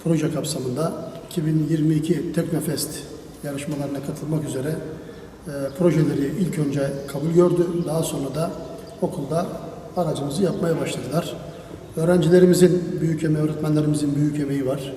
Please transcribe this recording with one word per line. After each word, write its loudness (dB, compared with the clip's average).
proje 2
kapsamında -4
iki -4
bin 2
yirmi 4
iki 0
Teknofest -2
yarışmalarına -6
katılmak -4
üzere, -4
e, -10
projeleri 4
ilk 0
önce 0
kabul -4
gördü. 6
Daha 0
sonra -4
da -2
okulda -2
aracımızı 0
yapmaya 0
başladılar. -4
Öğrencilerimizin 8
büyük 0
emeği, 2
öğretmenlerimizin 2
büyük 2
emeği 0
var. -4